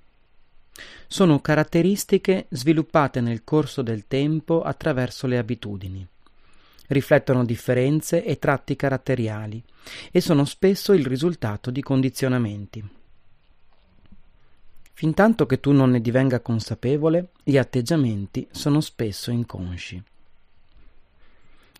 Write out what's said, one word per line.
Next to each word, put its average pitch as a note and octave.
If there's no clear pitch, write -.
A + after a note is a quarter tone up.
Sono D#3
caratteristiche F#3
sviluppate D3
nel A#2
corso D3+
del A2+
tempo D#3
attraverso C3+
le B2
abitudini. F#2+
Riflettono C3
differenze B2+
e D3
tratti C#3+
caratteriali A2+
e F3
sono D3
spesso F#3+
il D3
risultato B2+
di C3+
condizionamenti. B2
Fintanto F#3+
che B2+
tu C#3
non C3+
ne B2
divenga B2
consapevole, D3
gli C3
atteggiamenti B2
sono D3
spesso A#2
inconsci. F#2